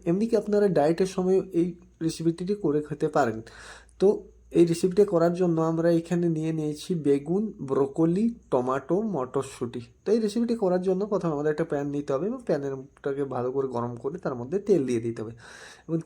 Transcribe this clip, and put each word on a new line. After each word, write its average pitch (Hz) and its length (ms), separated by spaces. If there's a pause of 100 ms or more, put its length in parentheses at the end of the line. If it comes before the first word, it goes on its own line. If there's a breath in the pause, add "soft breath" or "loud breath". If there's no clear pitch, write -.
এমনি 196 200
কি 226 120
আপনারা 208 240 (120)
ডায়েটের 170 380
সময় 185 240 (200)
এই 175 80 (380)
রেসিপিটি 165 480 (100)
করে 151 240
খেতে 156 280
পারেন। 120 220 (640 loud breath)
তো 190 60 (520)
এই 170 120
রেসিপিটা 185 420
করার 170 260
জন্য 175 180 (140)
আমরা 165 180 (100)
এখানে 175 260 (120)
নিয়ে 160 220
নিয়েছি 151 320 (140)
বেগুন, 143 380 (260)
ব্রোকলি, 165 560 (260)
টমেটো, 135 460 (180)
মটরশুঁটি। 127 680 (220)
তো - 120
এই 233 100
রেসিপিটি 233 380
করার 180 240
জন্য 185 140 (100)
প্রথমে 175 240
আমাদের 147 180
একটা 160 180
প্যান 143 140 (100)
নিতে 143 180
হবে 143 180
এবং 262 160
প্যানেরটাকে 139 760 (120)
ভালো 123 200
করে 135 200
গরম 120 180 (100)
করে 139 120 (100)
তার 143 140
মধ্যে 135 180 (100)
তেল 180 220
দিয়ে 117 160
দিতে 117 180
হবে 113 100 (540 loud breath)
এবং 160 180